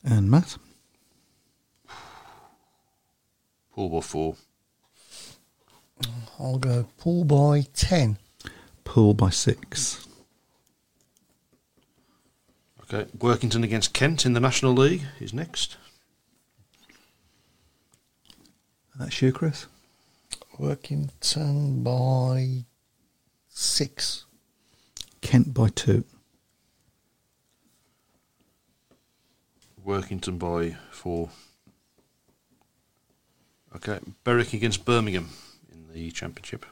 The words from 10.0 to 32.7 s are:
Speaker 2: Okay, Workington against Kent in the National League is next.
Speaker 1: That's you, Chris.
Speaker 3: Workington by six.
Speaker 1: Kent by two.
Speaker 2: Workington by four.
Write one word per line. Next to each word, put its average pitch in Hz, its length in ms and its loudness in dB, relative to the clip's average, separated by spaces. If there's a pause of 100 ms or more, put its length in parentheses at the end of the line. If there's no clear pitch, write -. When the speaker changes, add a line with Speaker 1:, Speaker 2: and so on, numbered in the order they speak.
Speaker 2:
Okay, 104 340 -6
Workington 117 460 2
against 110 300 -2
Kent 139 320 0
in 123 80 4
the 120 60 2
National 127 340 2
League 143 300 4 (160)
is - 140 -12
next. - 440 -8 (3250)
Speaker 1:
That's - 240 -6
you, 131 100 4
Chris. - 360 -4 (920)
Speaker 3:
Workington 143 1200 -4
by 127 840 0 (840)
six. - 760 -4 (960)
Speaker 1:
Kent 127 320 4
by 117 160 4
two. 123 340 0 (3750)
Speaker 2:
Workington 95 520 -4
by 85 400 -4 (140)
four. 85 380 -6 (2500)